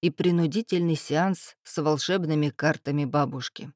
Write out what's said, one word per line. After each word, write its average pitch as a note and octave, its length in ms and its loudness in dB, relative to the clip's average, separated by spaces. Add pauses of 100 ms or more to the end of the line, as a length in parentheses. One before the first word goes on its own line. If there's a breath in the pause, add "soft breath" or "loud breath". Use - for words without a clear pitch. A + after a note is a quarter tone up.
и E3+ 80 4
принудительный E3+ 880 2
сеанс F3 640 -2
с - 180 -4
волшебными D3+ 680 0
картами D3 560 -2
бабушки. C#3 720 -4